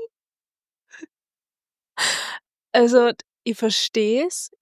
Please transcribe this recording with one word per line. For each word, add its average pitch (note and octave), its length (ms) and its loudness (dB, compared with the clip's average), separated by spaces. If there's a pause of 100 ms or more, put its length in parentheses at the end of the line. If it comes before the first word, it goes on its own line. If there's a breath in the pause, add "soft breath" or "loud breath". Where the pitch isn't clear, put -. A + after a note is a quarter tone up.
(2750 loud breath)
Also, A#3+ 380 4 (340)
ich A3+ 120 -4
versteh's, A3+ 960 -2 (120)